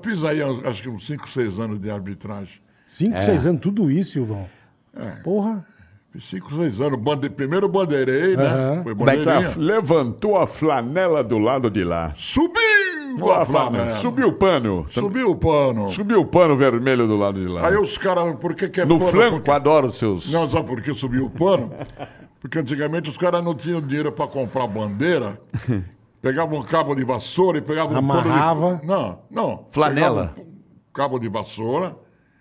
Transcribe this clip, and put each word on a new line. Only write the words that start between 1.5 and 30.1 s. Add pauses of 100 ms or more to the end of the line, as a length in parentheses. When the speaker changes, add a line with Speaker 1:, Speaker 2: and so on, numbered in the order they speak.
Speaker 1:
anos
de
arbitragem. (260)
Speaker 2:
Cinco,
Speaker 3:
É.
Speaker 2:
seis
anos,
tudo
isso,
Silvão? (520)
Speaker 1:
É. (160)
Speaker 2:
Porra. (480)
Speaker 1:
Fiz
cinco,
seis
anos.
Bande-,
primeiro
bandeirei,
né?
Speaker 2:
Aham.
Speaker 1:
Foi
Speaker 4:
Como
é
que
tá?
Speaker 1:
bandeirinha.
Speaker 4:
Levantou
a
flanela
do
lado
de
lá.
Speaker 1:
Subiu
Speaker 4:
Boa
Speaker 1:
a
flanela.
Speaker 4:
Subiu
o
pano.
Speaker 1:
Subiu
o
pano.
Speaker 4:
Subiu
o
pano
vermelho
do
lado
de
lá.
Speaker 1:
Aí
os
caras,
por
que
que
é
Speaker 4:
No
Speaker 1:
pano?
Speaker 4:
flanco,
Speaker 1:
Porque
Speaker 4:
adoro
seus.
Speaker 1:
Não,
sabe
por
que
subiu
o
pano?
Speaker 4:
<laughs> (600)
Speaker 1:
Porque
antigamente
os
caras
não
tinham
dinheiro
pra
comprar
bandeira, (420)
Speaker 4:
<laughs>
Speaker 1:
pegavam
um
cabo
de
vassoura
e
pegavam (100)
um
pano
de
Speaker 2:
Amarrava.
Speaker 1:
Não, (120)
não.
Speaker 3:
Flanela.